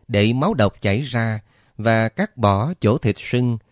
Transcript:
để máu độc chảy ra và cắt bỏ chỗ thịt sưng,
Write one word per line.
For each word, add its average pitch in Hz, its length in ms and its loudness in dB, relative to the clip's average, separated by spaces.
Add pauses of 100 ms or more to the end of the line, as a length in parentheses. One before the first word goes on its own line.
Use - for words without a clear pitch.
để 110 260 2
máu 151 200 0
độc 107 280 0
chảy 101 200 0
ra 113 400 -4 (360)
và 113 320 0
cắt - 280 -6
bỏ 107 420 2
chỗ 110 180 2
thịt 104 220 -2
sưng, 123 380 -2 (140)